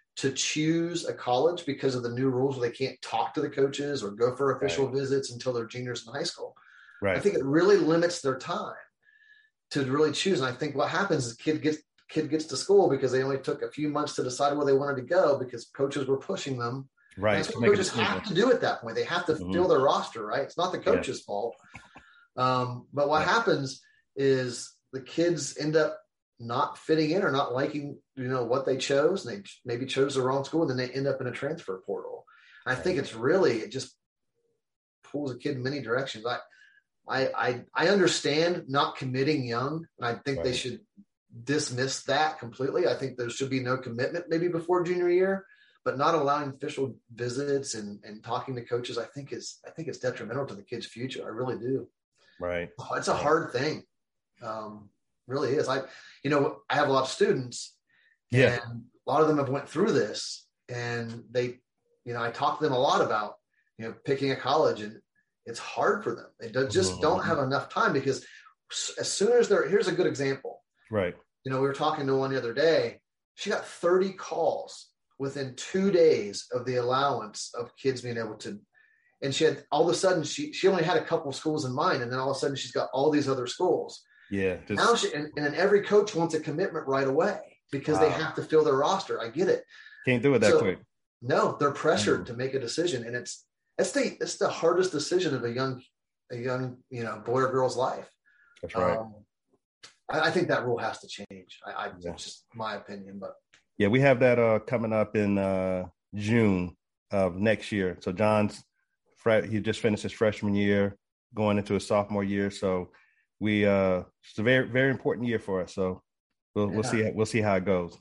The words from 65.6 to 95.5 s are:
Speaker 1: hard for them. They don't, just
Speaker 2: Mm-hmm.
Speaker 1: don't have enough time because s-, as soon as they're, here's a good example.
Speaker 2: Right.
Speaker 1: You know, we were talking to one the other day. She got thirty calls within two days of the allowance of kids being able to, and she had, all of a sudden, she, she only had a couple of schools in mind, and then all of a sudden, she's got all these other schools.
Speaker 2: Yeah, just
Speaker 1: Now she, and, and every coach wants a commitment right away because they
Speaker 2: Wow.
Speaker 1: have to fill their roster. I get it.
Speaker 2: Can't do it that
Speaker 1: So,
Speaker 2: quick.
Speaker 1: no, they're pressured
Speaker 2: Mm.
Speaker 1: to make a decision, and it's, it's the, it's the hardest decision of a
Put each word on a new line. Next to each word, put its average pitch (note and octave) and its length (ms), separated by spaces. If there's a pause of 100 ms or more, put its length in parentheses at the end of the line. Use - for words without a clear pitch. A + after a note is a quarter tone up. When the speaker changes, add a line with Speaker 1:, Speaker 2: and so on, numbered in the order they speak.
Speaker 1:
hard F#3+ 440
for A#2 100
them. - 120 (140)
They A2+ 100
don't, C3 200
just F#3 220
Speaker 2:
Mm-hmm. - 100
Speaker 1:
don't F3 220
have D#3+ 140
enough C3 340
time G#3 200
because C3+ 320 (460)
s-, - 280
as - 120
soon G#3+ 220
as A#3 160
they're, F3 200
here's G3 200
a E3+ 40
good D#3+ 140
example. C3+ 560 (280)
Speaker 2:
Right. F#2 260 (280)
Speaker 1:
You C3 80
know, C3 80
we C3+ 60
were C#3 60
talking D3 340
to C3+ 100
one C3+ 160
the C3+ 60
other A#2 140
day. C#3 480 (360)
She - 140
got - 140
thirty F#3 480
calls - 800 (280)
within C3+ 380
two F#3+ 360
days C#3+ 600
of B2 140
the B2+ 100
allowance B2 800
of A#2+ 220
kids B2 260
being A#2+ 160
able G#2+ 200
to, G2+ 220 (640)
and C#3 120
she D#3 100
had, C#3 260
all D3+ 140
of E3+ 40
a E3+ 80
sudden, F3+ 280
she, D3+ 280
she - 160
only F#3 140
had D#3+ 140
a D#3 80
couple D#3+ 260
of C3+ 60
schools D#3 280
in B2+ 80
mind, D3 300
and A#2 100
then C3 60
all C3+ 120
of C3+ 60
a - 40
sudden, C#3 160
she's - 160
got - 200
all C#3 180
these C#3+ 180
other B2+ 180
schools. - 560 (280)
Speaker 2:
Yeah, F#2+ 260 (100)
just - 120
Speaker 1:
Now A3+ 160
she, - 180
and, D3+ 240
and D3 180
every G3 280
coach G3+ 320
wants E3 200
a D#3 60
commitment D#3 460
right C3+ 200
away E3 320 (320)
because C#3+ 280
they D#3 100
Speaker 2:
Wow. - 100
Speaker 1:
have D#3 180
to - 60
fill D#3 220
their C#3 120
roster. D3+ 440
I A#2 80
get D#3 200
it. - 160 (420)
Speaker 2:
Can't B2 160
do C#3 120
it A#2+ 60
that G#2 120
Speaker 1:
So, - 80
Speaker 2:
quick. F#2+ 180 (420)
Speaker 1:
no, D3+ 380
they're C#3+ 140
pressured E3 500
Speaker 2:
Mm. F2+ 40
Speaker 1:
to A2+ 80
make C3 200
a C3 60
decision, B2 440
and A#2 120
it's, - 280 (340)
it's - 140
the, A#3 280
it's - 180
the F#3 100
hardest F3 440
decision D#3+ 420
of A#2 100
a A#2 60